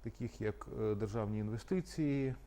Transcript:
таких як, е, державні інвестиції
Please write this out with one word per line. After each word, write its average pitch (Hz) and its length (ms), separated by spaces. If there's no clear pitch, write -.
таких - 380
як, 107 260
е, 107 140
державні 107 440
інвестиції 139 960